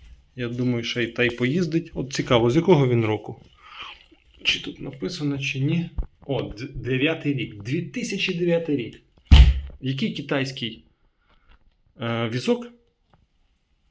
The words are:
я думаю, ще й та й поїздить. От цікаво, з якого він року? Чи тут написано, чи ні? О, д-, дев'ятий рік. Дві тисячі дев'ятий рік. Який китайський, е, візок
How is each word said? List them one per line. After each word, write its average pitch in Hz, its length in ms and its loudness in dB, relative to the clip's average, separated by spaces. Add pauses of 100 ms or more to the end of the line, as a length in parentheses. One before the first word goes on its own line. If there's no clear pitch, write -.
(360)
я 123 120 -6
думаю, 120 360 -2
ще 120 200 -2
й 113 40 -2
та 123 160 0
й 120 60 4
поїздить. 156 640 0
От 135 200 -6
цікаво, 120 380 4
з 131 40 4
якого 165 320 6
він 117 180 2
року? - 360 -4 (1000)
Чи - 180 0
тут - 180 -12
написано, 143 600 -4
чи 135 200 -4
ні? 170 300 0 (360)
О, 123 160 -2
д-, - 340 -8
дев'ятий 135 580 -2
рік. 104 300 -8
Дві 139 180 -4
тисячі 190 520 -6
дев'ятий 170 440 0
рік. 110 240 -8 (800)
Який 135 320 -4
китайський, 135 680 -6 (1160)
е, 117 280 -2
візок 233 380 -2 (1200)